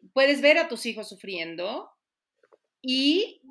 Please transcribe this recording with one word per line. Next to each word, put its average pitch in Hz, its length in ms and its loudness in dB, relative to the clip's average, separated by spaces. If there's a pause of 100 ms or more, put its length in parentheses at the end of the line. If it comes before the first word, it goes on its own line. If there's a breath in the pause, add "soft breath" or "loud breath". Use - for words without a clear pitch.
(140)
puedes 277 260 4
ver 302 180 6
a 330 100 0
tus 233 180 -8
hijos 214 220 -8
sufriendo 185 840 -8 (920)
y 277 680 0